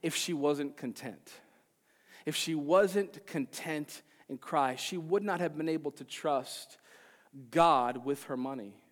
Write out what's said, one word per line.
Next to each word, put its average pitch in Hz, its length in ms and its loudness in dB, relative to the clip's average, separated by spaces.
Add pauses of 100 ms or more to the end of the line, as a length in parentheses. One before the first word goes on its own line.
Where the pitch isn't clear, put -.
if 165 120 -2
she - 180 -2
wasn't 143 460 0
content. 117 540 -10 (920)
If 156 100 -2
she - 180 -2
wasn't 185 720 2
content 151 760 -6 (280)
in 135 80 -8
Christ, 135 440 0
she - 140 -6
would 175 260 0
not 190 180 -2
have 156 180 -2
been 156 100 -2
able 156 240 -2
to - 120 -14
trust - 760 -4 (720)
God 127 540 6
with 139 200 -2
her 135 120 -6
money. 127 420 -8 (140)